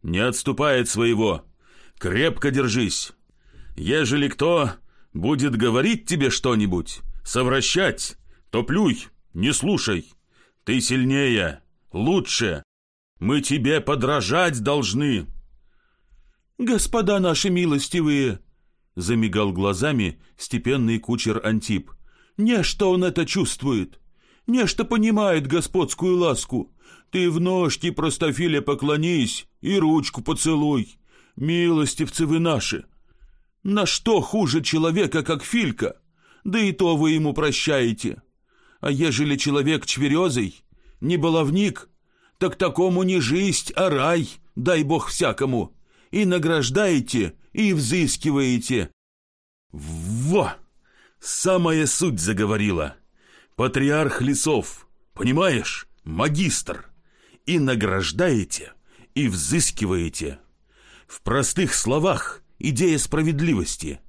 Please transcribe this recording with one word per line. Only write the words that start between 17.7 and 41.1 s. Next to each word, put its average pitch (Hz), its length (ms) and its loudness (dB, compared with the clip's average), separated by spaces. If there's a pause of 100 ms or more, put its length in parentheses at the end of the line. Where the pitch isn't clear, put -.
замигал 104 580 0
глазами 98 680 0 (160)
степенный 120 640 0
кучер 113 460 -2
Антип, 110 460 -2 (460)
«нечто 202 500 2
он 180 160 2
это 170 220 0
чувствует, 131 720 -4 (480)
нечто 233 380 2
понимает 208 640 2
господскую 175 680 0
ласку. 139 540 -2 (400)
Ты 180 180 2
в 165 100 0
ножки 175 520 0
простофиле 151 680 0
поклонись 151 840 0 (140)
и 196 160 0
ручку 156 440 2
поцелуй. 151 760 0 (380)
Милостивцы 160 880 0
вы 160 140 2
наши! 156 460 0 (800)
На 196 220 2
что 220 340 2
хуже 165 420 0
человека, 165 640 0
как 156 200 -4
Филька? 151 580 -2 (420)
Да 208 160 0
и 202 120 2
то 170 260 2
вы 156 140 2
ему 156 220 0
прощаете. 131 880 0 (600)
А - 100 -2
ежели 143 460 0
человек 143 480 0
чверезый, 139 800 0 (360)
не 175 180 0